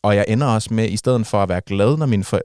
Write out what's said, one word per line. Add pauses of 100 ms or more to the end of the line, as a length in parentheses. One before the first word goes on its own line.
og
jeg
ender
også
med,
i
stedet
for
at
være
glad,
når
mine
for-,